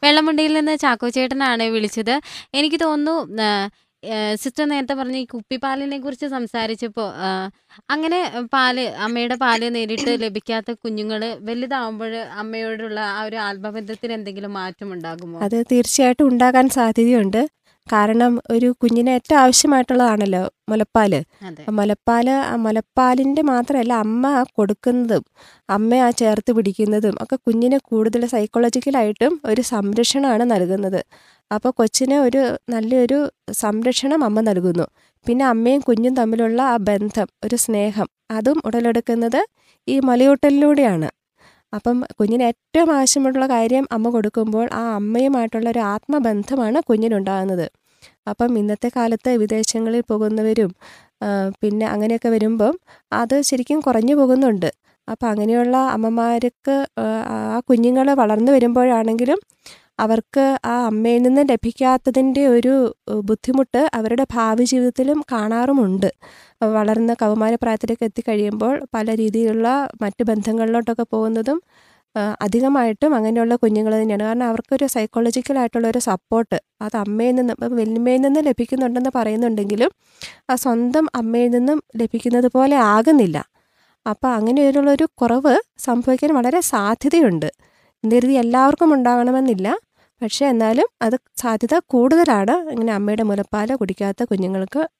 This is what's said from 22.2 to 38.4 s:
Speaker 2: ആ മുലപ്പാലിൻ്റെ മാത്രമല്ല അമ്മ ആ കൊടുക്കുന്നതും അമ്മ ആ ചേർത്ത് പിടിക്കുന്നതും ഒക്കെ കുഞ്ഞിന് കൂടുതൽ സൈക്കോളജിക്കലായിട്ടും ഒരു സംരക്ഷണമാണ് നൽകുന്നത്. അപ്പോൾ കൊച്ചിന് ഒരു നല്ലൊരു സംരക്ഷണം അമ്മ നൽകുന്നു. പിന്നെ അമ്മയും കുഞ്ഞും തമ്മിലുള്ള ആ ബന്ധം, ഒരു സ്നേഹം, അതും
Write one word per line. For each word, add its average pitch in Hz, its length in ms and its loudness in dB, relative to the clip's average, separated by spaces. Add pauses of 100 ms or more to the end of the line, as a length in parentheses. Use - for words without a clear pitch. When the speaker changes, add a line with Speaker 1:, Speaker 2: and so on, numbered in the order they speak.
Speaker 2:
ആ 269 260 0
മുലപ്പാലിൻ്റെ 254 880 0
മാത്രമല്ല 254 520 0
അമ്മ 226 340 0
ആ 269 160 2
കൊടുക്കുന്നതും 226 840 -2 (440)
അമ്മ 220 260 0
ആ 254 140 4
ചേർത്ത് 220 420 0
പിടിക്കുന്നതും 214 680 0
ഒക്കെ 226 140 -6
കുഞ്ഞിന് 247 480 0
കൂടുതൽ 226 420 0
സൈക്കോളജിക്കലായിട്ടും 240 1200 0
ഒരു 233 160 0
സംരക്ഷണമാണ് 233 840 0
നൽകുന്നത്. 190 600 -2 (480)
അപ്പോൾ 214 160 -2
കൊച്ചിന് 254 460 0
ഒരു 262 420 2 (120)
നല്ലൊരു 247 600 0 (200)
സംരക്ഷണം 247 720 -2
അമ്മ 214 180 0
നൽകുന്നു. 180 460 0 (400)
പിന്നെ 247 180 2
അമ്മയും 247 360 2
കുഞ്ഞും 247 340 0
തമ്മിലുള്ള 226 460 0
ആ 262 160 2
ബന്ധം, 208 500 -2 (160)
ഒരു 220 120 -2
സ്നേഹം, 208 540 -2 (220)
അതും 240 340 0